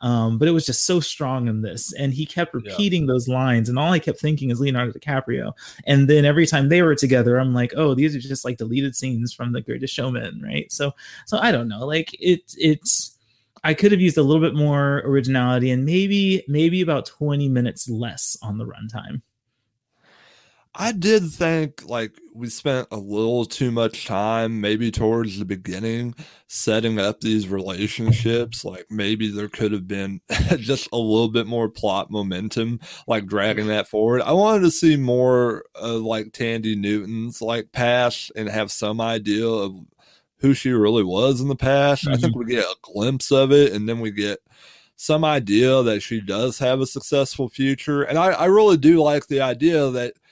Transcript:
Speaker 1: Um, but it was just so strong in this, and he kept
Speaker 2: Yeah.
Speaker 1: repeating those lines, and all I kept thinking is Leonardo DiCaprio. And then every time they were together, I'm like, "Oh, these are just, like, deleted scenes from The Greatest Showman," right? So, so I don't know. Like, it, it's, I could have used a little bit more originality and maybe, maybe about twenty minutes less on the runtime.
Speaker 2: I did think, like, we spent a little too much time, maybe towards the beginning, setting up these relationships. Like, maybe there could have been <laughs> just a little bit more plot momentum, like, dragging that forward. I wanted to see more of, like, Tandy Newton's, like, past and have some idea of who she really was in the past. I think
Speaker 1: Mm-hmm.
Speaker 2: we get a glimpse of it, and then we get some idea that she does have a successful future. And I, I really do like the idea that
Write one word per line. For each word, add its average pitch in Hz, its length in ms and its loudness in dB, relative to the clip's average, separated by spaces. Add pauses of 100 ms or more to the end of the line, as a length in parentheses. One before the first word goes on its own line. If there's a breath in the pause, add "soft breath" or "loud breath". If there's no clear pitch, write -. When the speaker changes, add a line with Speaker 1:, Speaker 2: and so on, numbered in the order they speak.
Speaker 1:
Um, 113 360 2
but 147 100 4
it 170 40 4
was 165 120 2
just - 220 -2
so 180 140 2
strong 131 480 -4
in 110 160 -2
this, 107 300 -8
and 139 200 -2
he 143 120 -4
kept - 280 -4
Speaker 2:
Yeah. 113 180 -8
Speaker 1:
repeating 180 360 0
those 127 200 2
lines, 127 400 2
and 123 120 -2
all 160 120 2
I 180 60 4
kept 151 220 -4
thinking 143 320 0
is 123 80 -2
Leonardo 123 320 0
DiCaprio. 131 640 -4 (340 loud breath)
And 139 200 6
then 147 160 6
every 147 220 6
time 139 240 2
they 175 140 6
were 160 100 6
together, 127 460 4
I'm 131 160 0
like, 120 200 0
"Oh, 147 200 2
these 147 200 2
are 135 40 -4
just, 131 260 -8
like, 123 120 -4
deleted 123 380 -2
scenes 120 380 -4
from 120 200 -6
The 123 80 -4
Greatest 123 300 -8
Showman," 123 540 -6
right? - 260 -8
So, 143 200 -4 (340 loud breath)
so - 140 -4
I 233 120 2
don't 120 160 0
know. 110 160 -8
Like, 156 360 -4
it, 180 380 0
it's, - 600 0 (460)
I 160 100 2
could 202 180 4
have 190 100 4
used 170 180 4
a 151 40 6
little 156 240 4
bit - 80 -2
more 143 480 0
originality 127 680 2
and 127 120 0
maybe, 190 640 2
maybe 165 340 2
about 160 260 -2
twenty 143 420 -2
minutes 123 400 -2
less 113 540 -6
on 107 160 -6
the 110 80 -8
runtime. 107 540 -12 (1500 soft breath)
Speaker 2:
I 220 160 -2
did 202 400 2
think, 160 580 -2
like, 113 240 -6 (200)
we 117 140 -10
spent 127 440 -4
a 110 60 -10
little 110 460 -2
too 123 280 -2
much 117 340 -2
time, 113 560 -2
maybe 110 300 0
towards 110 480 0
the 104 40 -6
beginning, 104 720 -6 (340 loud breath)
setting 110 520 0
up 101 200 -2
these 110 300 0
relationships. 113 1120 -2
Like, 92 260 -12
maybe 107 400 -2
there 104 200 -8
could 107 220 -2
have 98 160 -6
been 98 420 -8
<laughs> - 280 0
just 123 360 -4
a 117 40 -2
little 113 300 2
bit 110 200 -2
more 113 220 -2
plot 101 420 -4
momentum, 107 680 -6 (280 loud breath)
like, 110 180 -2
dragging 104 420 -2
that 107 200 -2
forward. 113 340 0
I - 100 0
wanted 208 300 4
to 170 100 6
see 160 240 4
more 123 800 2
of, 113 300 -6
like, 110 300 -4
Tandy 113 420 -2
Newton's, 107 680 -4
like, 113 300 -6
past 123 640 0
and 107 120 -6
have 104 240 -4
some 110 300 -4
idea 113 460 -2
of 101 280 -2 (600 soft breath)
who 139 160 4
she - 180 -2
really 110 320 4
was 120 380 0
in 135 60 -2
the 139 80 -2
past. 139 520 2
I 135 80 0
think 120 200 0
Speaker 1:
Mm-hmm. 120 40 -4
Speaker 2:
we 120 60 -6 (100)
get 110 80 0
a 92 200 -6
glimpse 123 480 -2
of 135 200 6
it, 143 220 8
and 107 160 -4
then 117 100 -4
we 113 120 -4
get 101 280 -4 (560 soft breath)
some 156 300 0
idea 127 560 4
that 110 200 0
she 113 200 -6
does 104 380 -4
have 131 200 0
a 135 60 -2
successful 135 640 -2
future. 139 540 -2
And 151 160 -2
I, 180 80 4
I 170 180 2
really 202 320 6
do 160 240 6
like 147 260 0
the 139 140 0
idea 135 480 2
that 123 240 -6 (180)